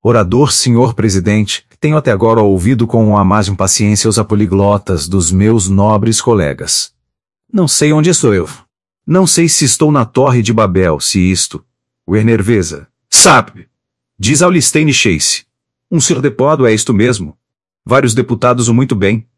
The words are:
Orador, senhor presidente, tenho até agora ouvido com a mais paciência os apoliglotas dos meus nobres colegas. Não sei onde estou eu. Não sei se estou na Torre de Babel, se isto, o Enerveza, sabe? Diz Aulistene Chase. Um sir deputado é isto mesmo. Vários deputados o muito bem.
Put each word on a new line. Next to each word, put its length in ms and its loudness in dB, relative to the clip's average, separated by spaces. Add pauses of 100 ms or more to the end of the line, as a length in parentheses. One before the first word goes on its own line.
Orador, 500 0
senhor 420 0
presidente, 720 -2 (140)
tenho 180 0
até 140 0
agora 300 2
ouvido 440 2
com 320 2
a 60 2
mais 260 0
paciência 600 0
os 100 0
apoliglotas 880 0
dos 240 -2
meus 380 2
nobres 500 0
colegas. 760 -4 (580)
Não 160 0
sei 260 0
onde 160 2
estou 240 2
eu. 160 -2 (560)
Não 220 2
sei 200 0
se 180 0
estou 260 0
na 140 2
Torre 360 0
de 100 -2
Babel, 480 0
se 200 -4
isto, 440 -2 (440)
o 80 -2
Enerveza, 720 0 (220)
sabe? 580 0 (500)
Diz 240 -2
Aulistene 520 0
Chase. 520 -2 (460)
Um 80 0
sir 200 -2
deputado 460 0
é 80 4
isto 200 -2
mesmo. 440 -2 (480)
Vários 280 0
deputados 560 -2
o 40 2
muito 220 0
bem. 320 -2 (100)